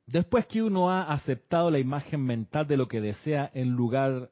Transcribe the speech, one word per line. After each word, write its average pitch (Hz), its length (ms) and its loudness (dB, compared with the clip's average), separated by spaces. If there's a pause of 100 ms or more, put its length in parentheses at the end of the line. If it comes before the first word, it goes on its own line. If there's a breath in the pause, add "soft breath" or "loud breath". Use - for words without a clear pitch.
después 170 400 0
que 220 160 -2
uno 190 260 2
ha 185 140 0 (100)
aceptado 147 560 0
la 151 120 4
imagen 139 420 -2
mental 123 460 -2
de 147 80 2
lo 131 100 2
que 113 140 -4
desea 139 540 -2
en 127 160 -2
lugar 127 600 0